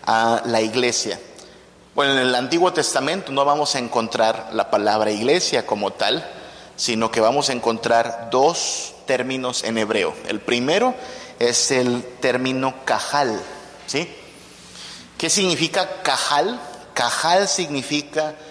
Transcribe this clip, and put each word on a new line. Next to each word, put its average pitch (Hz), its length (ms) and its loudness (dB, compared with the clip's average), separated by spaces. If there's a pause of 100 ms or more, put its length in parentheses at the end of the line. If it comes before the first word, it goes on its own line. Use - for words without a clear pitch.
a 113 420 4
la 113 160 2
iglesia. 113 580 0 (720)
Bueno, 139 180 2
en 135 60 2
el 127 160 2
Antiguo 165 400 2
Testamento 147 580 0
no 139 140 2
vamos 147 280 2
a 139 40 -2
encontrar 113 720 0
la 110 180 0
palabra 107 400 2
iglesia 127 560 0
como 104 260 -2
tal, 123 380 -2 (460)
sino 113 340 0
que 117 120 0
vamos 131 260 4
a 135 60 -2
encontrar 117 760 0
dos 139 640 2 (120)
términos 127 580 -2
en 113 140 0
hebreo. 104 360 2 (140)
El 104 120 -4
primero 156 540 2 (440)
es 120 320 2
el 123 320 2 (180)
término 131 540 0 (100)
cajal, 117 560 0 (460)
¿sí? - 280 -4 (1000)
¿Qué 160 140 -2
significa 180 720 0
cajal? 147 580 0 (320)
Cajal 170 560 2
significa 151 840 -2 (160)